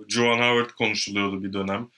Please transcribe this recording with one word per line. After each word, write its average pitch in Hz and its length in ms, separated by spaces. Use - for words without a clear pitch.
Juwan 117 300
Howard 120 320
konuşuluyordu 101 720
bir 98 80
dönem. 98 440